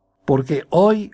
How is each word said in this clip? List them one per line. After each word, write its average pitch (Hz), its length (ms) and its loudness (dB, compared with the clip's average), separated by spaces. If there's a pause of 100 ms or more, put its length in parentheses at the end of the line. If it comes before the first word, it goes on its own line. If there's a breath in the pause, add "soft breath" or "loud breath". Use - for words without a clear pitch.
(240)
Porque 135 460 -2
hoy 208 440 0